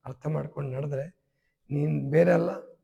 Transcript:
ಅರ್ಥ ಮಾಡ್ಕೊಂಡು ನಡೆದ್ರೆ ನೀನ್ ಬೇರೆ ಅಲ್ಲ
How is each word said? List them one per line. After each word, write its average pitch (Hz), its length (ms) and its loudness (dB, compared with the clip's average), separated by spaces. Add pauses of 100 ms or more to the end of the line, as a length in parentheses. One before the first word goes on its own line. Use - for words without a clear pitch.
ಅರ್ಥ 131 220 -12
ಮಾಡ್ಕೊಂಡು 147 500 -6
ನಡೆದ್ರೆ 139 300 -4 (640)
ನೀನ್ 143 400 0
ಬೇರೆ 170 220 6
ಅಲ್ಲ 170 180 2 (340)